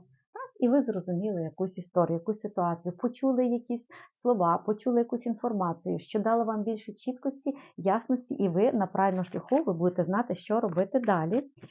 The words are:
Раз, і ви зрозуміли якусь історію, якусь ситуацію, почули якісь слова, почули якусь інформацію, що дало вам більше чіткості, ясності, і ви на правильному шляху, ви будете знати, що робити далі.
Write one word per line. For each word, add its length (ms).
Раз, 260
і 80
ви 140
зрозуміли 600
якусь 360
історію, 400
якусь 220
ситуацію, 520
почули 540
якісь 420
слова, 460
почули 400
якусь 280
інформацію, 720
що 220
дало 240
вам 180
більше 300
чіткості, 640
ясності, 580
і 140
ви 240
на 140
правильному 380
шляху, 420
ви 60
будете 320
знати, 300
що 260
робити 400
далі. 500